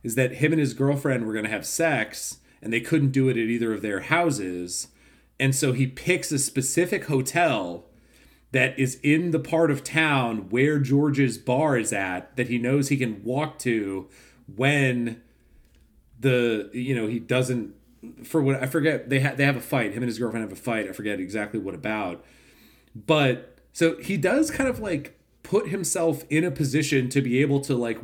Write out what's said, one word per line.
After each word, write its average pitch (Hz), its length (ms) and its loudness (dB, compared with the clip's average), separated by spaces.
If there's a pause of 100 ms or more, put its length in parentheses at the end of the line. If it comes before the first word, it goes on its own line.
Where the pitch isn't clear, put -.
is 113 120 -6
that 127 180 2
him 156 180 2
and 160 80 2
his 127 140 0
girlfriend 139 520 0
were 110 80 -4
gonna 107 140 -2
have 104 180 -4
sex, - 720 -2 (220)
and 113 120 -4
they 117 80 0
couldn't 139 300 2
do 131 180 2
it 117 80 0
at 113 100 0
either 117 260 0
of 98 80 -6
their 104 200 -4
houses, 101 880 -2 (500)
and 135 160 2
so 135 160 2
he 127 160 0
picks 175 460 -2
a 139 40 0
specific 170 680 -2
hotel 131 800 0 (680)
that 131 260 2
is 131 240 0
in 160 300 4
the 160 80 2
part 160 320 2
of 131 100 -2
town 123 680 0
where 139 280 4
George's 139 600 2
bar 135 400 2
is 110 160 -2
at, 92 420 -6
that 120 140 -2
he 120 80 0
knows 135 320 0
he 143 80 2
can 110 260 -4
walk 143 360 -4
to 98 500 -2 (440)
when 123 680 0 (1000)
the, 120 540 2
you 127 200 -2
know, 113 140 0
he 117 100 -2
doesn't, 123 560 -2 (500)
for 160 200 0
what, 135 180 2
I 131 40 0
forget, 143 440 0
they 135 120 4
ha-, 135 140 0
they 143 100 2
have 139 100 2
a 117 60 -6
fight, 113 320 -2
him 117 100 -4
and 123 60 -2
his 107 100 -6
girlfriend 113 240 -2
have 101 80 -8
a 90 100 -14
fight, 107 280 -4
I - 20 -10
forget 104 280 -6
exactly 101 420 -6
what 95 120 -6
about, 98 520 -6 (680)
but, 135 640 0 (140)
so 165 280 2
he 196 180 -4
does 285 340 2
kind 269 180 0
of, 240 100 -4
like, 175 380 -6 (260)
put 202 260 0
himself 165 600 -2
in 156 140 2
a 175 80 0
position 135 580 0
to 139 120 2
be 123 200 2
able 139 200 2
to, 135 120 -2
like, 117 300 -2